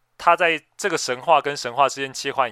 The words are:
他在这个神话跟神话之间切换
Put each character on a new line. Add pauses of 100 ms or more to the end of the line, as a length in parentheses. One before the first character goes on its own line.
(180)
他
在 (140)
这
个
神
话
跟
神
话
之
间
切
换